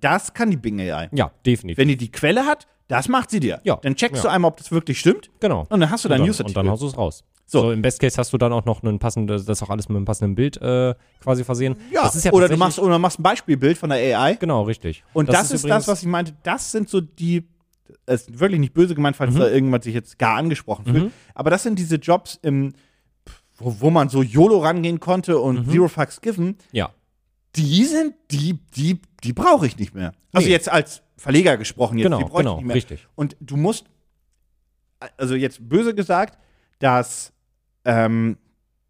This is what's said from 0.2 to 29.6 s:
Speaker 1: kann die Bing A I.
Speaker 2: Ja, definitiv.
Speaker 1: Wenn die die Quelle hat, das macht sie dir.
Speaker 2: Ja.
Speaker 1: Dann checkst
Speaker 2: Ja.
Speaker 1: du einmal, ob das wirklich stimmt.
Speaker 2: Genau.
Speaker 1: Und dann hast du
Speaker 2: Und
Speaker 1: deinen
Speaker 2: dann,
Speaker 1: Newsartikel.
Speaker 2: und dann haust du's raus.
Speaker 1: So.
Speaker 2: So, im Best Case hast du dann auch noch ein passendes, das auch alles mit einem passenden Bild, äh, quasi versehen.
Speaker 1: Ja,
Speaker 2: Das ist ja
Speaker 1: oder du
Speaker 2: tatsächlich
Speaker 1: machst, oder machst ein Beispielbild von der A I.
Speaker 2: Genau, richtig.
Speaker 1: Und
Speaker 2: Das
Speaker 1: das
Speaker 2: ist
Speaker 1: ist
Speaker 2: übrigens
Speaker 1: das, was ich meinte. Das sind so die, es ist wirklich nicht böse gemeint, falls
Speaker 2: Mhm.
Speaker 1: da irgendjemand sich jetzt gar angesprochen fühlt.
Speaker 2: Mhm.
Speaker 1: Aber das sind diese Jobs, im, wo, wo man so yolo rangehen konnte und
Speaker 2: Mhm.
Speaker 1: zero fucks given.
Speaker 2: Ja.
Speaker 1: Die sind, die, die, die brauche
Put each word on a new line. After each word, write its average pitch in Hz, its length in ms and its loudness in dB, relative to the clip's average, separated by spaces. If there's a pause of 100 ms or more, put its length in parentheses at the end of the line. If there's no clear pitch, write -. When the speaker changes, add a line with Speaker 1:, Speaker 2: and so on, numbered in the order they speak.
Speaker 1:
kann 233 160 0
die 175 60 0
Bing 107 240 -6
A 82 240 -6
I. 87 80 -12
Speaker 2:
Ja, 117 180 -2 (160)
definitiv. 110 320 0
Speaker 1:
Wenn 135 100 4
die 139 80 2
die 120 140 -8
Quelle 208 360 0
hat, 302 200 -4 (220)
das 127 200 -2
macht 247 220 0
sie 220 80 -2
dir. 110 240 -2
Speaker 2:
Ja. 180 140 0
Speaker 1:
Dann 135 180 -2
checkst 139 220 -2
Speaker 2:
Ja. 117 140 0
Speaker 1:
du 156 40 0
einmal, 175 160 4
ob 160 60 -10
das - 160 -14
wirklich 160 260 -2
stimmt. 220 400 2
Speaker 2:
Genau. 123 320 -2
Speaker 1:
Und 214 80 2
dann 160 120 4
hast 226 140 -4
du 240 40 -4
Speaker 2:
Und - 20 2
Speaker 1:
deinen 135 120 2
Speaker 2:
dann, 165 40 4
Speaker 1:
Newsartikel. 113 320 -2
Speaker 2:
und 95 80 0
dann 95 60 2
haust 113 100 -4
du's 135 160 -8
raus. 90 240 -4 (240)
Speaker 1:
So. 143 160 2
Speaker 2:
So, 117 100 2
im 110 100 -2
Best 123 180 0
Case 131 180 2
hast 123 140 -2
du 127 60 0
dann 120 140 0
auch 117 120 -2
noch 113 180 -4
ein 104 160 -2
passendes, 104 460 -4
das 104 180 -4
auch 101 80 -8
alles 104 180 -6
mit 107 60 -4
einem 98 120 -2
passenden 101 280 -2
Bild, 135 260 -2
äh, 127 340 0 (260)
quasi 127 240 -2
versehen. 127 320 -2 (160)
Speaker 1:
Ja, 302 100 2
Speaker 2:
Das 156 140 0
ist 160 80 -2
ja 190 80 2
Speaker 1:
oder 180 160 8
du 165 60 2
Speaker 2:
tatsächlich 160 40 2
Speaker 1:
machst, 180 220 2
oder 180 180 4
machst 175 220 0
ein - 20 -6
Beispielbild 160 560 2
von 156 120 -4
der 127 280 2
A 135 120 4
I. 226 100 0
Speaker 2:
Genau, 147 240 0
richtig. 104 480 -6
Speaker 1:
Und 151 160 0
Speaker 2:
Das - 80 4
Speaker 1:
das 202 100 4
Speaker 2:
ist - 60 -6
Speaker 1:
ist 247 140 -4
Speaker 2:
übrigens 214 200 2
Speaker 1:
das, - 60 -10
was 190 100 -4
ich 175 60 -4
meinte. 170 340 -2
Das 196 300 -6
sind 214 160 -4
so 190 120 0
die, 170 480 -4 (580)
es 127 220 0
ist 117 120 -18
wirklich 185 200 2
nicht 135 140 0
böse 175 200 4
gemeint, 143 220 0
falls 123 180 0
Speaker 2:
Mhm. 143 60 2
Speaker 1:
da 127 80 4
irgendjemand 127 360 2
sich 113 100 -6
jetzt - 240 -10
gar 110 180 2
angesprochen 139 480 -4
fühlt. 147 200 2
Speaker 2:
Mhm. 233 80 -6 (220)
Speaker 1:
Aber - 160 -2
das - 140 0
sind 220 140 -2
diese 165 180 -2
Jobs, 170 460 0
im, 139 300 -2 (840)
wo, 117 220 -6
wo 143 100 2
man 165 180 4
so 135 140 0
yolo 160 360 4
rangehen 170 420 -2
konnte 180 400 0
und 127 260 0
Speaker 2:
Mhm. 135 60 -4
Speaker 1:
zero 170 160 6
fucks - 320 -6
given. 196 360 -4 (160)
Speaker 2:
Ja. 104 180 -2 (680)
Speaker 1:
Die 160 280 4
sind, 311 300 0 (160)
die, 147 300 -4 (160)
die, 160 240 -2 (240)
die 120 80 -4
brauche 226 340 2